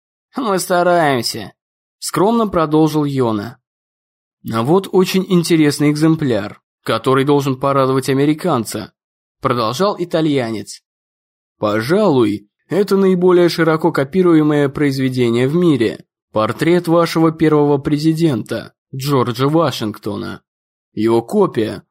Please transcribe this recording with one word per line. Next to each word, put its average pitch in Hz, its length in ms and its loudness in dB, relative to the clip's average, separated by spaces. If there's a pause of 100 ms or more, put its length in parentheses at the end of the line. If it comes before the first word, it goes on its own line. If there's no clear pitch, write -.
(360)
«Мы 202 240 -2
стараемся», 160 960 0 (440)
скромно 220 480 0
продолжил 156 580 0
Йона. 120 560 -4 (920)
«А 113 100 -2
вот 185 300 0
очень 185 360 0
интересный 156 640 2
экземпляр, 147 720 -2 (260)
который 131 380 0
должен 139 340 0
порадовать 135 480 0
американца», 139 840 -2 (480)
продолжал 127 560 -2
итальянец. 143 840 -4 (800)
«Пожалуй, 113 880 0 (180)
это 196 300 0
наиболее 180 540 4
широко 160 420 0
копируемое 151 800 2
произведение 131 800 0
в 147 60 -2
мире. 139 520 0 (260)
Портрет 156 560 0
вашего 165 420 2
первого 151 460 2
президента, 151 960 -2 (220)
Джорджа 131 540 -2
Вашингтона. 107 920 -4 (540)
Его 113 260 2
копия 117 720 -2